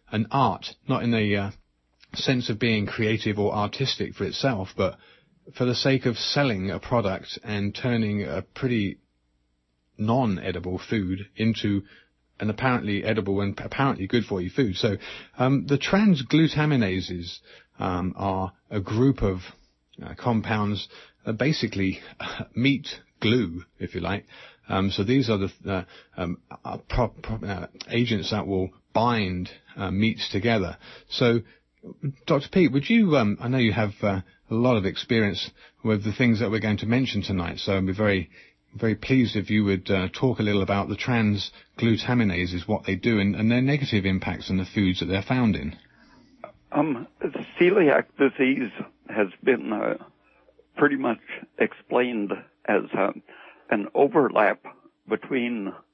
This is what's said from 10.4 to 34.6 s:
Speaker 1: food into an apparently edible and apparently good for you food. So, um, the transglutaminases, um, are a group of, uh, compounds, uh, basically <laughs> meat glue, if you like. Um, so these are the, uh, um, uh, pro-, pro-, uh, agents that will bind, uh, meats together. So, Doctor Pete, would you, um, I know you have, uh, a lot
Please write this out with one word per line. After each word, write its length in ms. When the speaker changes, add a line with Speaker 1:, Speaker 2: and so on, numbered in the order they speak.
Speaker 1:
food 480
into 460
an 100
apparently 540
edible 360
and 220
apparently 440
good 180
for 160
you 100
food. 260
So, 200
um, 280
the 120
transglutaminases, 1600
um, 380
are 360
a 100
group 420
of, 160
uh, 120
compounds, 720
uh, 60
basically 680
<laughs> 260
meat 340
glue, 420
if 160
you 60
like. 260
Um, 220
so 140
these 260
are 80
the, 120
uh, 180
um, 220
uh, 140
pro-, 200
pro-, 400
uh, 180
agents 420
that 140
will 240
bind, 560
uh, 140
meats 400
together. 460
So, 320
Doctor 260
Pete, 200
would 180
you, 260
um, 240
I 80
know 100
you 140
have, 200
uh, 180
a 40
lot 220